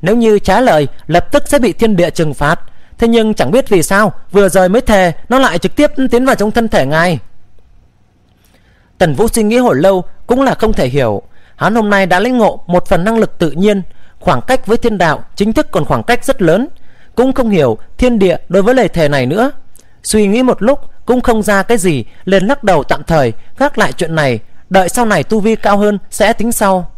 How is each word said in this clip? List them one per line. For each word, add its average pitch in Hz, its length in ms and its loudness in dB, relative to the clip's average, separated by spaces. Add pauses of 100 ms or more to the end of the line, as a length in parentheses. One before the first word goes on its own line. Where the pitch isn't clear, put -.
Nếu 196 140 0
như 220 220 4
trái 196 240 0
lời, 156 260 2 (180)
lập 175 260 0
tức 285 160 2
sẽ 285 100 2
bị 226 140 2
thiên 214 240 0
địa 170 140 2
trừng 156 240 -2
phạt. 151 260 0 (380)
Thế 233 100 2
nhưng 220 260 2
chẳng 135 160 -2
biết 220 180 2
vì 185 140 2
sao, 196 300 0 (180)
vừa 196 180 4
rồi 185 200 2
mới 220 140 2
thề, 185 300 2 (160)
nó 247 100 2
lại 220 200 2
trực - 180 -4
tiếp 294 140 2 (200)
tiến 247 160 2
vào 262 80 2
trong 208 160 -2
thân 226 180 -2
thể 165 180 0
ngài." 160 320 0 (1800)
Tần 165 160 2
Vũ 214 140 0
suy 226 140 0
nghĩ 214 160 2
hồi 240 180 2
lâu 185 280 2 (220)
cũng 247 160 2
là 247 120 2
không 220 180 0
thể 151 160 0
hiểu. 120 340 -2 (340)
Hắn 180 180 -2
hôm 214 160 0
nay 196 160 2
đã 202 140 2
lĩnh 247 180 0
ngộ 208 280 0
một 175 200 0
phần 175 180 2
năng 226 140 0
lực 214 200 -2
tự 165 120 0
nhiên, 190 320 0 (380)
khoảng 135 220 0
cách - 240 0
với 226 120 2
thiên 220 200 0
đạo 160 260 0 (120)
chính 208 160 0
thức 302 180 0
còn 160 140 0
khoảng 127 180 -2
cách 247 220 0
rất - 180 0
lớn, 190 260 2 (460)
cũng 262 180 2
không 233 180 -2
hiểu 139 280 2 (200)
thiên 247 200 2
địa 180 180 2 (120)
đối 190 140 2
với 226 120 4
lời 240 140 2
thề 160 200 0
này 139 180 0
nữa. 220 240 0 (520)
Suy 214 240 0
nghĩ 214 160 0
một 247 200 0
lúc 262 180 2 (260)
cũng 254 140 2
không 220 220 0
ra 196 200 2
cái 233 160 2
gì, 165 260 0 (200)
liền 190 220 2
lắc 277 180 -2
đầu 165 200 2
tạm - 200 -2
thời 143 280 2 (260)
gác 277 200 -2
lại 196 140 0
chuyện 165 220 -4
này, 135 260 0 (300)
đợi 185 180 4
sau 240 180 0
này 185 180 0
tu 220 160 0
vi 214 160 2
cao 202 220 2
hơn 208 200 2 (120)
sẽ 214 220 0
tính 233 200 -2
sau. 190 460 -2